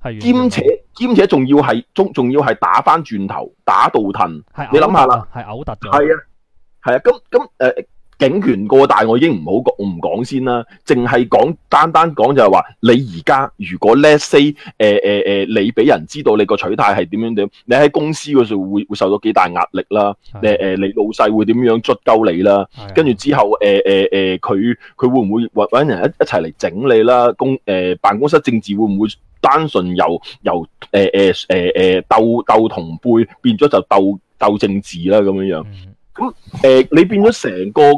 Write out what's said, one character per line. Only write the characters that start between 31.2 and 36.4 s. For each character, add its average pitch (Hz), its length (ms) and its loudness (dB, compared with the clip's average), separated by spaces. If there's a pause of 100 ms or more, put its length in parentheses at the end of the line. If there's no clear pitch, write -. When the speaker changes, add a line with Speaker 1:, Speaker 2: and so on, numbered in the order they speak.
Speaker 2:
呃， 92 60 0 (200)
呃， 92 260 2
鬥， 117 420 0
鬥 113 240 2
同 82 320 -10
輩 113 280 2 (120)
變 120 160 0
咗 147 120 2
就 110 140 2
鬥， 98 360 0 (220)
鬥 104 180 0
政 98 240 -2
治 165 260 -8
啦， 104 120 4
噉 101 140 0
樣 196 240 -4
樣。 - 60 -10
Speaker 1:
嗯。 98 300 -20 (180)
Speaker 2:
噉， - 220 -8 (300)